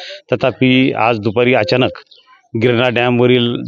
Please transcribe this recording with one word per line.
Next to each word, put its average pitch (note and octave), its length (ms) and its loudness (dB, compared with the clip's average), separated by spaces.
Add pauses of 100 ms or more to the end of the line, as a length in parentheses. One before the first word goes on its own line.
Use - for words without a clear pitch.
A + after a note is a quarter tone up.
(320)
तथापि, C3 600 0
आज A2 280 -2
दुपारी A#2 340 0
अचानक B2 380 0 (680)
गिरणा B2 280 2
डॅमवरील A#2+ 640 2 (120)